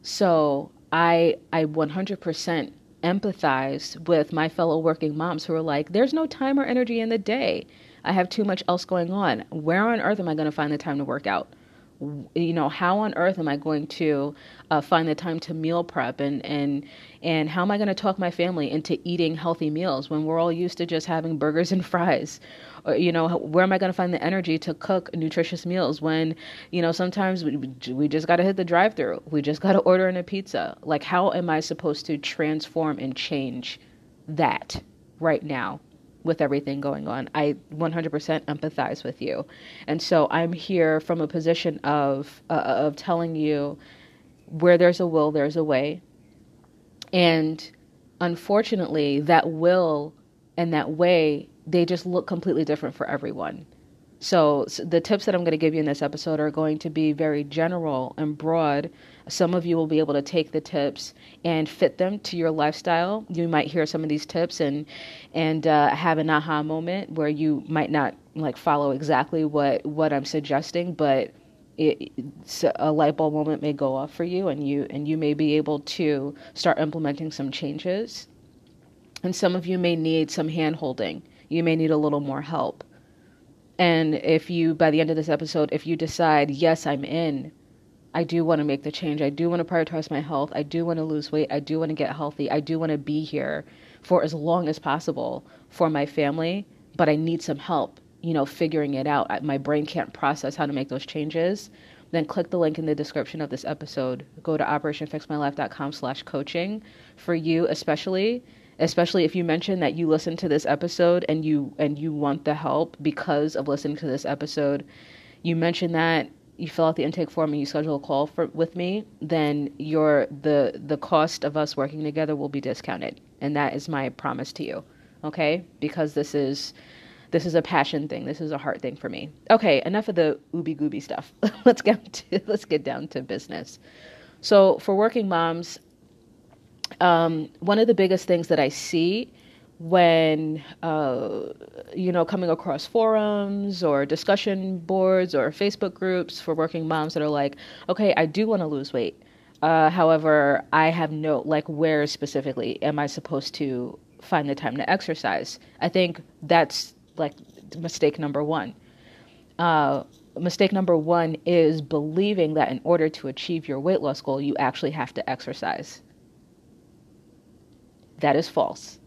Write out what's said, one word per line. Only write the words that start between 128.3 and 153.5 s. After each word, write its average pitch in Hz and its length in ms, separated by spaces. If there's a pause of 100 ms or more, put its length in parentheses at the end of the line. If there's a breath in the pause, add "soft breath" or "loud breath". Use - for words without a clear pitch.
is 156 100
a 143 60
heart 139 240
thing 123 160
for - 100
me. - 220 (200)
Okay, 208 360
enough 208 240
of 185 60
the 156 220 (160)
ooby 165 240
gooby 147 240
stuff. - 320 (140)
<laughs> - 160
Let's 240 180
get 214 300
to, - 360
let's 208 180
get 151 180
down 131 260
to 131 120
business. - 580 (640 loud breath)
So 196 380
for 196 160
working 214 340
moms, 165 500 (1200)
um, 165 500 (120)
one 202 180
of 226 80
the 233 60
biggest 185 340
things 170 220
that 151 100
I 139 80
see 175 640 (460 loud breath)
when, 160 840 (220 loud breath)
uh, 151 680 (420)
you 180 160
know, 170 140
coming 180 240
across 160 360
forums 202 960
or 143 240
discussion 190 720
boards 185 540
or 139 180
Facebook 202 420
groups 180 480
for 165 120
working 160 320
moms 160 280
that 151 100
are 151 60
like, 143 260 (320 loud breath)
"Okay, 190 300
I 160 80
do 180 220
wanna 190 200
lose 143 240
weight. 113 300 (400 soft breath)
Uh, 160 280
however, 156 840
I 160 160
have 165 220
no, 151 340
like, 151 240
where 151 380
specifically 135 760
am 147 160
I 147 80
supposed 143 480